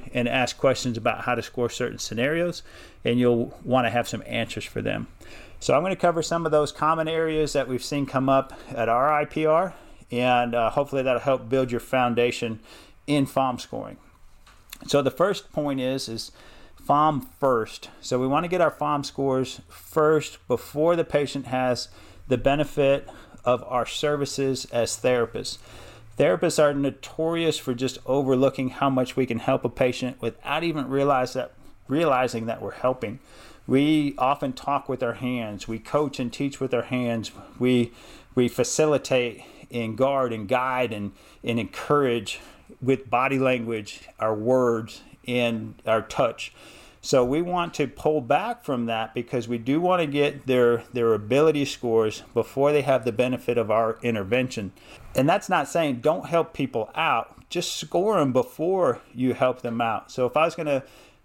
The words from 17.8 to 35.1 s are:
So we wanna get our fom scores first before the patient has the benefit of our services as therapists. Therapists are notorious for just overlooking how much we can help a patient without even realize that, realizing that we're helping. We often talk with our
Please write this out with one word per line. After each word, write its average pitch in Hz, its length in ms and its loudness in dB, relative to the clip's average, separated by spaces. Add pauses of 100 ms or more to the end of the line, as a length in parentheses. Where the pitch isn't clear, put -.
So - 180 -2
we 131 80 0
wanna 151 220 0
get 180 140 0
our 156 80 4
fom 147 340 -2
scores 131 640 -2
first - 680 0 (100)
before 156 480 0
the 165 80 0
patient 139 440 -2
has 127 400 -2 (400)
the 127 100 2
benefit 139 680 2 (380)
of 123 220 2
our 127 180 -2
services 139 840 -2
as 117 300 -2
therapists. 117 640 -2 (580)
Therapists 160 460 2
are 147 100 6
notorious 160 840 -2
for 127 160 -4
just 120 320 -4
overlooking 131 640 2
how 139 200 -2
much 131 280 0
we 131 100 2
can 113 140 -4
help 131 240 0
a 120 40 -2
patient 127 540 -2
without 139 400 -4
even 151 260 -4
realize 135 440 0
that, 127 200 -6 (360)
realizing 127 580 0
that 113 160 -6
we're 101 80 -8
helping. 127 480 -4 (480)
We 143 500 2
often 135 360 0
talk 139 360 -4
with 135 140 -6
our 117 120 -2